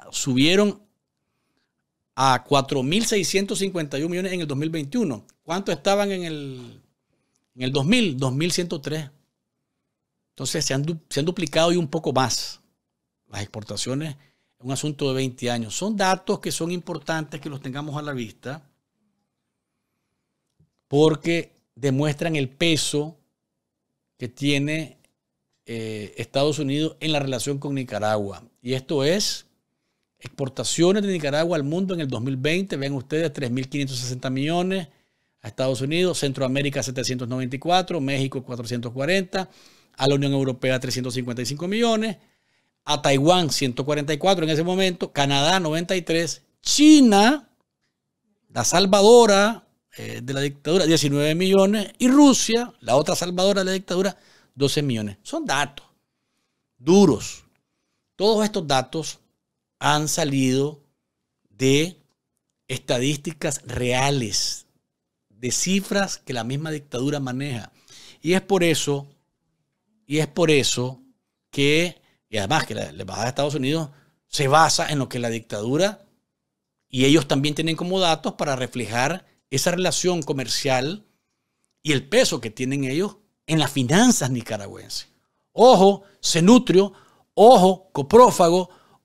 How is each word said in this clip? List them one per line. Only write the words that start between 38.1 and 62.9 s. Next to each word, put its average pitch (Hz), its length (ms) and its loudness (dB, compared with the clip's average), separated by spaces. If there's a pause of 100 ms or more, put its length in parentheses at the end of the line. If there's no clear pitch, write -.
cuatrocientos 120 500 -8
cuarenta, 180 580 -4 (480)
a 135 100 2
la 143 60 2
Unión 139 180 0
Europea 131 480 -2
trescientos 127 340 -6
cincuenta 123 280 -6
y 117 40 -6
cinco 147 220 -8
millones, 220 480 0 (680)
a 147 180 -2
Taiwán 151 480 2
ciento 131 340 -4
cuarenta 147 300 -2
y 147 40 -6
cuatro 180 260 0
en 156 60 -2
ese 160 120 0
momento, 185 500 -2
Canadá 143 480 2
noventa 170 340 -2
y 180 80 -4
tres, 165 400 -4 (200)
China, 277 880 6 (1000)
la 120 160 -4
salvadora, 202 1040 6 (300)
eh, 113 260 -10
de 127 100 -6
la 135 80 -2
dictadura, 147 460 -2
diecinueve 147 480 2
millones, 190 640 2
y 247 100 2
Rusia, 247 720 4
la 117 160 2
otra 156 200 2
salvadora 180 440 0
de 185 60 0
la 190 60 -2
dictadura, 190 460 -2 (360)
doce 139 280 0
millones. 110 400 -4
Son 311 220 -8
datos 143 420 -4 (920)
duros. 156 640 2 (680)
Todos 214 300 0
estos 202 220 -4
datos 139 540 -4 (580)
han 151 300 0
salido 139 760 -2 (680)
de 139 500 0 (680)
estadísticas 143 960 -4